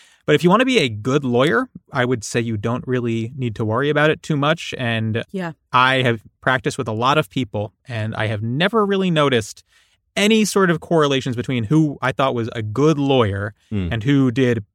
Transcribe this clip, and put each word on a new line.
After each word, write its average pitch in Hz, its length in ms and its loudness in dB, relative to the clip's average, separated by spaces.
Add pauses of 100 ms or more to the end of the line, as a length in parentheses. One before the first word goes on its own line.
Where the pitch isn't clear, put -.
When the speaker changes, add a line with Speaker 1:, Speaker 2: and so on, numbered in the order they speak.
(260)
Speaker 1:
But 151 100 4
if 147 80 0
you 175 60 4
wanna 226 160 4
be 262 140 2
a 139 100 0
good 127 340 -2
lawyer, 147 460 0 (220)
I 127 140 0
would 123 180 -2
say - 180 -4
you 113 160 -4
don't 117 300 -4
really 117 480 -2
need 123 200 -6
to 117 100 -4
worry 123 240 0
about 147 200 2
it - 120 -2
too 156 160 -4
much. 147 400 -2
And 113 540 -4
Speaker 2:
Yeah. 175 220 -8 (180)
Speaker 1:
I 131 320 4
have 117 180 0 (200)
practiced 131 360 -2
with 113 100 -6
a 110 60 -6
lot 127 240 0
of 151 120 -2
people, 107 440 -6 (140)
and 110 280 -6
I 110 120 -4
have 107 160 -4
never 185 420 0
really 190 240 0
noticed 139 540 0 (540)
any 214 280 4
sort 190 240 2
of 160 100 0
correlations 139 560 0
between 120 300 -4
who 151 360 2
I 127 120 0
thought 135 220 0
was 113 180 -4
a 117 80 -6
good 135 360 2
lawyer 107 560 2 (160)
Speaker 3:
Hmm. 92 220 -2
Speaker 1:
and 113 120 -2
who 135 280 4
did 120 320 0 (120)